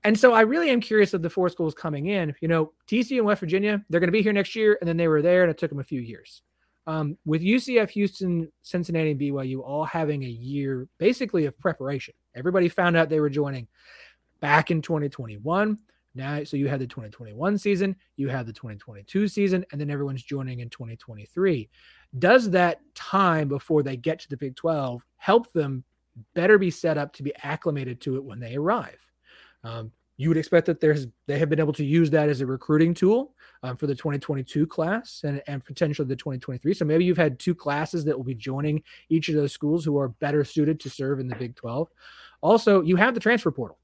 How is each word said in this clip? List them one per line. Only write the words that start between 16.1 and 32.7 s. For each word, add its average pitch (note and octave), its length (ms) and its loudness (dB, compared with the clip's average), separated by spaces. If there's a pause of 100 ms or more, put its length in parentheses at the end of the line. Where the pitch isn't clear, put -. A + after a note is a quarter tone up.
Now, C#3+ 300 -6
so D3 120 -8
you C#3 120 0
had C3+ 140 -2
the B2+ 40 -4
twenty A2+ 240 -12
twenty-one B2 480 -4
season, G3 380 0 (200)
you C#3 120 -4
have B2 180 -4
the A2 80 -12
twenty G#2+ 240 -14
twenty-two G#2 500 -4
season, F#3 440 0
and D3 100 -8
then D3 80 -4
everyone's C#3 320 -4
joining C3 380 -8
in A#2 100 -10
twenty A2+ 280 -14
twenty-three. A#2+ 680 -4 (520)
Does G#3+ 320 6
that F3 300 2 (120)
time E3 540 0
before C#3+ 340 0
they C3+ 160 -4
get D#3+ 220 -4
to - 100 -20
the C#3 80 -8
Big C3 180 -8
Twelve C3+ 480 -4 (140)
help A#3 340 2
them C#3 320 -2 (520)
better F#3+ 240 6
be F#3 100 2
set D#3 300 -2
up D3 140 -6
to C#3+ 100 -14
be C#3+ 180 -6
acclimated C#3+ 600 -6
to C3 160 -4
it C#3 60 -6
when A#2+ 160 -14
they A#2 160 -10
arrive? E3+ 460 -4 (640)
Um, A2+ 280 -12 (260)
you D3 120 0
would D#3+ 80 4
expect E3 300 2
that E3 120 0
there's, D3+ 280 2 (180)
they C#3+ 140 -2
have D#3+ 100 0
been D3+ 100 2
able D3 140 0
to D3 100 -4
use D3+ 280 4
that D3+ 180 4
as C3+ 100 -2
a C3+ 60 -2
recruiting D3+ 480 2